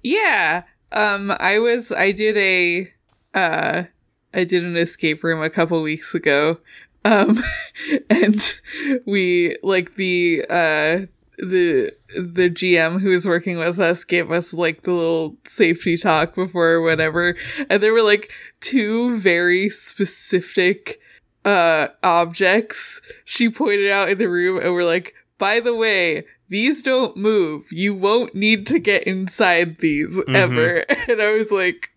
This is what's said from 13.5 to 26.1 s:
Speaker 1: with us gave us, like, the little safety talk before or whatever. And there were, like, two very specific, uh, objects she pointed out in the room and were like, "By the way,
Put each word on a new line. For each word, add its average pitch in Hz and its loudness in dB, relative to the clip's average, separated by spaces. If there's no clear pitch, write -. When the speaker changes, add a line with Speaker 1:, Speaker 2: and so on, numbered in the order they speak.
Speaker 1:
with 170 -4
us 170 0
gave 175 -2
us, 170 -4
like, 165 -4
the 180 -4
little 165 -2
safety 170 0
talk 165 0
before 170 0
or 165 2
whatever. 165 0
And 202 2
there 220 2
were, 226 4
like, 208 2
two 233 0
very 180 2
specific, - -2
uh, 170 2
objects 180 0
she 233 0
pointed 202 0
out 196 0
in 190 0
the 214 0
room 175 0
and 180 0
were 175 0
like, 170 -2
"By 208 0
the 240 -2
way, 190 0